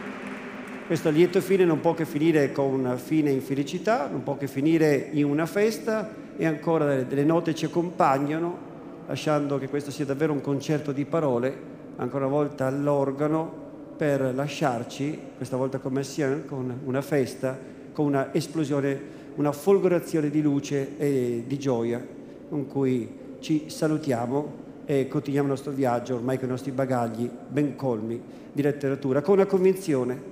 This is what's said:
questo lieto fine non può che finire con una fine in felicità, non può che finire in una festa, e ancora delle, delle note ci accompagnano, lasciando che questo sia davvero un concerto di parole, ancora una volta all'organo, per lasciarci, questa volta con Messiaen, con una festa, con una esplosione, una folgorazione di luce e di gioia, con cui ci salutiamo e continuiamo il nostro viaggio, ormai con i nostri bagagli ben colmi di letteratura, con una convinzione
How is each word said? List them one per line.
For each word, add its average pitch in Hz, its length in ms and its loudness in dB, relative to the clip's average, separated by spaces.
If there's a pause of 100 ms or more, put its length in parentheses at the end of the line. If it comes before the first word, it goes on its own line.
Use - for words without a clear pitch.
(880)
questo 165 220 0
lieto 175 300 6
fine 185 240 6
non 160 160 6
può 165 140 4
che 165 120 -2
finire 147 460 4
con 139 220 2
una 127 240 0
fine 151 320 2
in 135 120 2
felicità, 180 680 0
non 143 120 -4
può 139 120 -2
che 139 120 -6
finire 151 640 4
in 147 140 2
una 147 200 2
festa, 220 680 0 (220)
e 165 100 0
ancora 160 400 2
delle, 131 220 2
delle 139 160 0
note 165 300 4
ci 160 120 -6
accompagnano, 160 920 0 (500)
lasciando 143 520 0
che 131 100 -6
questo 143 220 -4
sia 143 140 -4
davvero 143 280 0
un 139 80 -2
concerto 143 500 -2
di 139 140 -2
parole, 135 500 0 (420)
ancora 135 280 -2
una 135 100 0
volta 143 300 0
all'organo, 143 960 0 (360)
per 135 380 2
lasciarci, 139 840 -2 (180)
questa 127 180 -6
volta 131 220 0
con 131 160 -4
Messiaen, 139 540 0
con 127 360 -6
una 135 180 0
festa, 131 560 0 (360)
con 151 120 0
una 139 280 2
esplosione, 139 680 0 (360)
una 147 160 2
folgorazione 170 800 4
di 151 120 2
luce 143 560 0
e 123 480 0
di 139 140 -4
gioia, 120 460 0 (440)
con 143 180 -4
cui 127 400 0 (320)
ci 151 300 -2
salutiamo 139 920 0 (260)
e 139 220 2
continuiamo 143 400 0
il 139 60 2
nostro 139 180 -6
viaggio, 127 440 0
ormai 123 220 -2
con 127 100 -4
i 123 40 -2
nostri 127 200 -4
bagagli 120 580 0 (180)
ben 135 280 0
colmi 117 440 -2 (320)
di 143 100 -2
letteratura, 139 600 0
con 196 140 6
una 190 100 8
convinzione 180 760 2 (120)